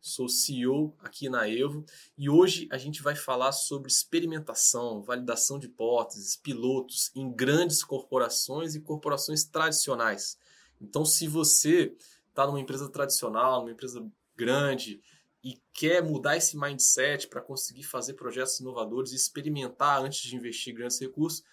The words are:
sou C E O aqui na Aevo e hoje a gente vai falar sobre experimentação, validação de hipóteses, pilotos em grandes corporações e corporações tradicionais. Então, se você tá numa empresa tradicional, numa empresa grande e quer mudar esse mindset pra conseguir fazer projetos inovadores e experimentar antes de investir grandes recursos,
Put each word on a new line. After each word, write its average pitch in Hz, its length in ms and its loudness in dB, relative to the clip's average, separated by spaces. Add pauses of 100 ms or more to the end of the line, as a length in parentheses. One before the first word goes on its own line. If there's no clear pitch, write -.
sou - 260 -6
C - 280 0
E 123 120 0
O 151 340 0
aqui - 280 -10
na 123 140 0
Aevo 139 420 -2 (320)
e 143 140 -2
hoje 170 420 6
a 131 60 -6
gente 147 240 -10
vai 147 120 0
falar 131 380 0
sobre 139 360 -4
experimentação, 123 1120 0
validação 123 560 -2
de 131 80 -10
hipóteses, 113 680 0
pilotos 127 800 -2
em 135 160 -6
grandes 147 540 2
corporações 135 920 -2
e 151 60 -6
corporações 151 640 -2
tradicionais. 131 920 0 (420)
Então, 151 240 -2
se 160 240 2
você 151 680 4 (380)
tá 139 140 2
numa 143 140 -2
empresa 143 280 -6
tradicional, 127 720 2
numa 117 120 -8
empresa 123 320 -10 (300)
grande 127 680 0 (420)
e 131 140 -12 (160)
quer 170 300 2
mudar 151 340 0
esse 156 220 0
mindset 143 720 2
pra 123 120 -8
conseguir 131 440 -10
fazer 131 300 -8
projetos 127 440 -4
inovadores 123 540 -4
e 131 40 -8
experimentar 139 840 0
antes 139 260 -6
de 123 60 -10
investir 120 400 -8
grandes 120 240 -4
recursos, 156 540 -2